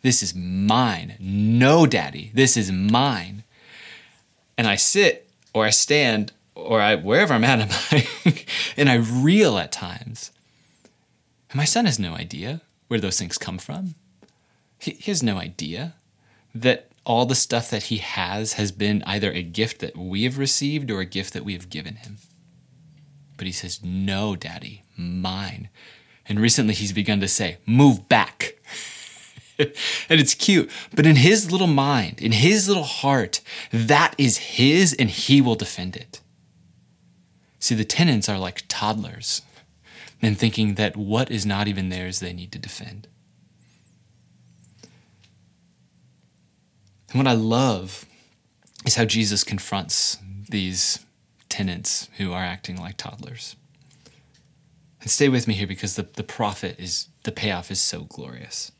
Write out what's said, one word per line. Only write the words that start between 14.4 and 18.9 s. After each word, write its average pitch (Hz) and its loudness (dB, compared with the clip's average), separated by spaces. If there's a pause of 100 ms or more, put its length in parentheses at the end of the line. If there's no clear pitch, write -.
He, - -8
he - -8
has 156 0
no 104 0
idea 87 -10 (580)
that 123 0 (180)
all 120 2
the 117 0
stuff - -2
that 104 -4
he 107 -4
has 98 -6
has 101 -2
been 101 -2